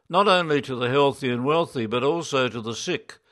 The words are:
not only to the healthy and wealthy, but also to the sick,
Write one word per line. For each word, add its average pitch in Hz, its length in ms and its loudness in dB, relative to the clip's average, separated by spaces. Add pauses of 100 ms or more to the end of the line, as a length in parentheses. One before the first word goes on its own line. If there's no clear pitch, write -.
not 202 180 2
only 170 360 4
to 131 120 -8
the 120 140 -2
healthy 135 400 2
and 123 160 -2
wealthy, 147 400 0
but 120 180 -2
also 139 460 0
to 117 120 -8
the 113 120 -6
sick, - 460 -8 (120)